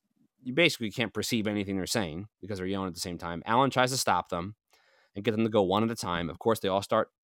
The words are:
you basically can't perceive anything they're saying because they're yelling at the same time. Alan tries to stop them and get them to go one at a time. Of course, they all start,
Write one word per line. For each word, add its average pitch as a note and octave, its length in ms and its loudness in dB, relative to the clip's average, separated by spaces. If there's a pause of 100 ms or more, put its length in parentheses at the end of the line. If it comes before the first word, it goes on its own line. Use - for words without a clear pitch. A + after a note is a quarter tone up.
(440)
you B2+ 100 -8
basically C#3 380 2
can't A2+ 220 -4
perceive G#2+ 340 -2
anything G2+ 300 -2
they're F2+ 100 -2
saying F#2 400 -4 (140)
because F#2+ 180 -8
they're F#2 80 -6
yelling F#2+ 220 -2
at E2+ 60 -10
the E2+ 60 -12
same F2 180 -6
time. E2+ 260 -8
Alan B2+ 260 4
tries B2+ 200 2
to C3 60 -2
stop F#2 320 0
them F2+ 260 -6 (600)
and G2+ 100 -10
get A#2+ 60 4
them A2 140 2
to A2 40 0
go G#2+ 140 6
one F#2+ 200 4
at A2+ 80 0
a A2+ 40 -6
time. E2+ 340 -4
Of E2 100 -12
course, A2+ 220 2
they G2 80 0
all G2 140 2
start, - 260 0 (140)